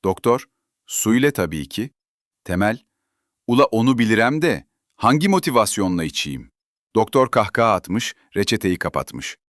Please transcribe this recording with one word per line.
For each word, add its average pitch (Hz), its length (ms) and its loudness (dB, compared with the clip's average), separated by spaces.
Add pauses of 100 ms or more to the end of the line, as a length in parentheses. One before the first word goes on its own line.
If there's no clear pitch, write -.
Doktor, 117 420 0 (420)
"Su - 280 0
ile 135 160 2
tabii 78 380 -4
ki." 117 200 -8 (540)
Temel, 101 420 -2 (640)
"Ula 123 180 4
onu 120 320 2
bilirem 117 440 2
de 127 260 -2 (280)
hangi 151 340 2
motivasyonla 104 760 0
içeyim?" 71 480 -8 (440)
Doktor 120 360 2
kahkaha 113 420 2
atmış, 92 420 -4 (200)
reçeteyi 101 440 -2
kapatmış. - 580 -8 (120)